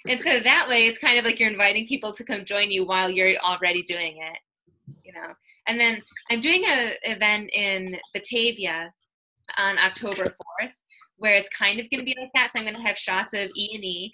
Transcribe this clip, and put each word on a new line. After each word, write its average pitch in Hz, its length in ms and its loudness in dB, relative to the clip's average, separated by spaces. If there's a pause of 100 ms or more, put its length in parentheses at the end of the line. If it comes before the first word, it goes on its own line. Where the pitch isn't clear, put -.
And 247 140 0
so 269 200 4
that 262 280 4
way 233 160 6
it's 226 140 2
kind 240 180 4
of 233 80 4
like 233 140 2
you're 226 100 4
inviting 208 380 2
people 240 260 -4
to 240 100 -10
come 208 220 -6
join 202 240 0
you 185 160 0
while 185 240 2
you're 185 280 4
already 180 460 0
doing 170 340 -6
it, 160 200 -12 (680)
you 185 100 -20
know. 165 200 -14 (340)
And 226 120 0
then 226 220 2 (300)
I'm 233 80 0
doing 339 260 4
a 254 380 0
event 208 500 0
in 190 440 -2 (160)
Batavia 196 800 -2 (640)
on 196 200 2
October 185 460 0
fourth, 196 500 -8 (440)
where 214 160 2
it's 202 160 2
kind 202 300 0
of 233 100 -10
gonna 262 140 -4
be 254 140 -4
like 254 180 -12
that. 247 160 2
So 240 80 -6
I'm 220 60 -6
gonna 220 160 -8
have 208 160 -2
shots 190 360 -2
of 202 220 -4
E 208 200 -6
and 214 80 -10
E 185 300 -8